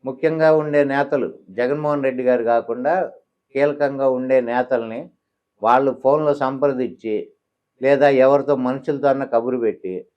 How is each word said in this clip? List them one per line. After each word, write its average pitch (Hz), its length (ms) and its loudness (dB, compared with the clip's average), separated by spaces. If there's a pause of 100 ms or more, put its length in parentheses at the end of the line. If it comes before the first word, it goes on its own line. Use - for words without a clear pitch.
ముఖ్యంగా 156 500 2
ఉండే 147 280 2
నేతలు 139 500 -2 (160)
జగన్మోహన్ 143 540 -2
రెడ్డి 127 200 -2
గారు 123 200 2
కాకుండా 120 680 -2 (420)
కీలకంగా 139 560 0
ఉండే 131 320 2
నేతల్ని 120 680 -4 (540)
వాళ్ళు 127 400 2
ఫోన్లో 147 300 2
సంప్రదించి 131 960 -4 (500)
లేదా 143 280 4
ఎవరితో 139 460 4
మనుషులతో 131 520 -4
అన్న 135 160 0
కబురు 123 340 -2
పెట్టి 95 480 -6 (120)